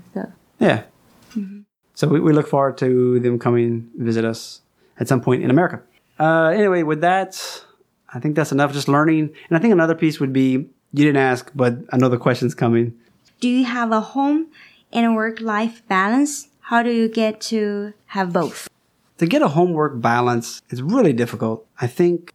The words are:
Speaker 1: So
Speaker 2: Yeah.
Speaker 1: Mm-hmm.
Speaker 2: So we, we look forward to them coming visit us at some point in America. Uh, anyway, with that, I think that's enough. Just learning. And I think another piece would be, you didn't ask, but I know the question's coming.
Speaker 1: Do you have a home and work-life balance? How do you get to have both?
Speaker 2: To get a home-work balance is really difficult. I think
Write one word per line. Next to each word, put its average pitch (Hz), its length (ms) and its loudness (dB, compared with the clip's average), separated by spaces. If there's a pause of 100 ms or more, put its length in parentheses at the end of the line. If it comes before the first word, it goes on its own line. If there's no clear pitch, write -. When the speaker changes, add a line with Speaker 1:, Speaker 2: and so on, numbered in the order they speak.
(140)
Speaker 1:
So - 180 -8 (280)
Speaker 2:
Yeah. 139 240 2 (520)
Speaker 1:
Mm-hmm. 202 260 -12 (320)
Speaker 2:
So - 160 -2
we, 147 100 2
we 156 140 4
look 147 160 2
forward 139 300 0
to 123 420 2
them 120 180 0
coming 120 580 0
visit 113 280 -2
us - 360 -8 (380)
at 123 80 -6
some 127 140 2
point 127 220 0
in 127 60 0
America. 160 320 0 (380)
Uh, 160 340 2
anyway, 190 300 2
with 151 180 -2
that, 185 380 0 (760)
I 117 60 -10
think 151 160 -2
that's 151 160 0
enough. 139 220 0
Just 139 160 -6
learning. 156 400 2 (200)
And 165 80 2
I 160 40 -2
think 233 100 4
another 165 240 4
piece 156 240 -2
would 135 140 -2
be, 131 180 2
you 139 540 -2
didn't 143 120 4
ask, 127 380 0
but 123 220 0 (160)
I 127 40 2
know 127 120 4
the 123 80 0
question's 123 380 0
coming. 117 380 0 (460)
Speaker 1:
Do 240 80 -2
you 254 180 2
have 233 260 -4
a 220 100 0
home 294 460 -2 (440)
and 233 240 2
work-life 226 720 -4
balance? 226 640 0 (120)
How 233 220 0
do 240 80 0
you 226 160 2
get 220 320 -2 (120)
to 208 420 -4 (140)
have 185 260 -4
both? 165 340 -2 (520)
Speaker 2:
To 170 80 0
get 277 140 2
a 247 80 2
home-work 151 520 0
balance 120 680 0
is 123 120 -8
really 180 320 2
difficult. 113 520 -4 (140)
I 123 80 -2
think 175 480 0